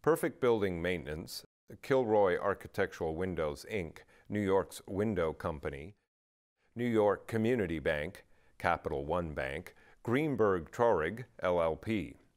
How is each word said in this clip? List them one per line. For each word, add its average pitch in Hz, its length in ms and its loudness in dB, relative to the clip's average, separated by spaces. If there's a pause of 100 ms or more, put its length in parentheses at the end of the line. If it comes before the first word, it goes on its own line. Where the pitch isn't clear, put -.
Perfect 160 400 0
Building 101 400 2
Maintenance, 80 640 -6 (360)
Kilroy 107 560 4
Architectural 92 760 -2
Windows, 80 560 -4
Inc, 87 280 -6 (280)
New 104 140 -2
York's 95 460 0
Window 95 440 0
Company, 76 640 -8 (800)
New 117 100 -2
York 107 420 4
Community 110 520 0
Bank, 76 460 -2 (320)
Capital 78 480 -2
One 82 280 -2
Bank, 69 400 -6 (300)
Greenberg 110 680 2
Traurig, 107 540 2 (180)
L 90 200 2
L 80 160 0
P. 85 380 -4 (220)